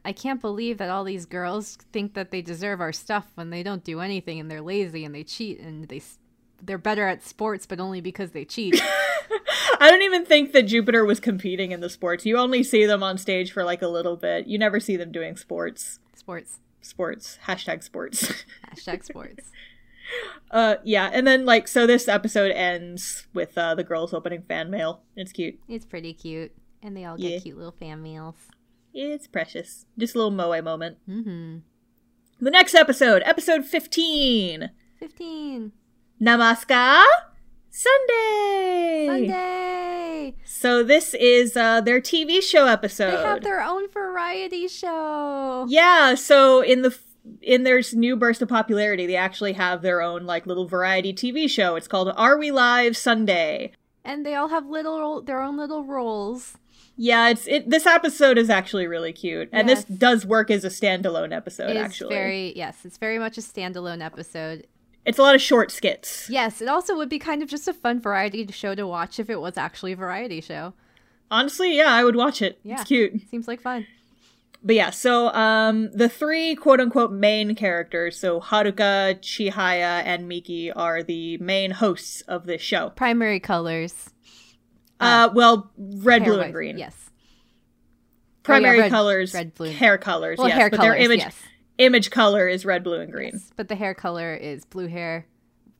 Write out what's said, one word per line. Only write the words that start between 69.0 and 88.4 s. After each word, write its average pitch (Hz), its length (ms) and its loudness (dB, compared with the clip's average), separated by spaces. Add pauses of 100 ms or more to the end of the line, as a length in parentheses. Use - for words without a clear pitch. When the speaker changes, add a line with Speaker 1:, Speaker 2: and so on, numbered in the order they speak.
Speaker 1:
if 226 120 -8
it 202 100 -8
was 175 160 -10
actually 170 360 -8
a 185 40 -10
variety 185 440 -8
show. 160 340 -12 (560)
Speaker 2:
Honestly, 285 460 0
yeah, 294 160 6
I 240 120 6
would 240 100 4
watch 247 280 0
it. 185 200 -4
Speaker 1:
Yeah. 214 120 -14
Speaker 2:
It's 269 100 -8
cute. 220 440 0
Speaker 1:
Seems 233 200 -10
like 240 120 -8
fun. 247 260 -8 (760)
Speaker 2:
But 226 140 6
yeah, 196 140 4
so, 240 440 2
um, 220 580 2
the 233 160 4
three 320 460 -2
quote-unquote 254 560 4
main 208 460 0
characters, 170 600 -4
so 175 240 -2
Haruka, 196 800 0
Chihaya, 180 840 -2
and 175 240 -6
Miki 170 420 -8
are 170 320 -4
the 165 360 -8
main 190 340 -2
hosts 190 560 -4
of 180 180 -8
this 170 160 -8
show. 170 280 -4
Speaker 1:
Primary 233 500 -2
colors. 170 720 -6 (920)
Speaker 2:
Uh, 233 300 6
Speaker 1:
Uh, - 40 -8
Speaker 2:
well, 233 420 6
red, 202 460 2
Speaker 1:
hair 226 80 2
Speaker 2:
blue, 208 80 4
Speaker 1:
white, 175 60 0
Speaker 2:
and 156 100 -8
green. 151 240 -10
Speaker 1:
yes. - 320 -16 (1300)